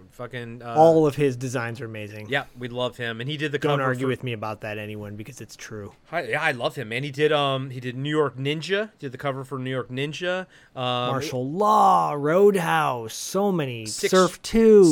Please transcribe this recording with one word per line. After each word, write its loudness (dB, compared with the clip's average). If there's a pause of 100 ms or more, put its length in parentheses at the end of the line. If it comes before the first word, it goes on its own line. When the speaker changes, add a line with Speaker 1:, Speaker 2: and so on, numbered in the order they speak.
(120)
Speaker 1:
Fucking, -12
uh, -8
Speaker 2:
All 6
of -2
his 0
designs -6
are -10
amazing. -12
Speaker 1:
Yeah, -4 (120)
we -10
love -4
him, -8
and -8
he -6
did -4
the -4
Speaker 2:
Don't 0
Speaker 1:
cover -2
Speaker 2:
argue -2
Speaker 1:
for 0
Speaker 2:
with -4
me -6
about -8
that, -8
anyone, -10
because -16
it's -20
true. -14 (180)
Speaker 1:
I, -4
yeah, -4
I 0
love -4
him, -8
man. -4
He -6
did, 2
um, 0
he -12
did -8
New -6
York 0
Ninja, -4
did -10
the -12
cover -4
for -10
New -6
York -6
Ninja. -4 (340)
Um, -2
Speaker 2:
Martial -4
Law, 4
Roadhouse, 2
so -2
many. -4
Speaker 1:
Six, -4
Speaker 2:
Surf 4
Two. 8